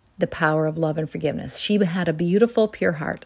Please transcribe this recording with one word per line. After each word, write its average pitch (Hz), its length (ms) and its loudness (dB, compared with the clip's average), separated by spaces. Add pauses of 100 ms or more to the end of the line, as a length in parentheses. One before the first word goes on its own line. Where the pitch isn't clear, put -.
(180)
the 180 100 0
power 156 380 0
of 156 120 -2
love 156 200 0
and 156 120 -4
forgiveness. 156 500 -6
She 208 180 0
had 180 300 0
a 160 60 0
beautiful, 208 560 2
pure 185 240 -2
heart - 320 -6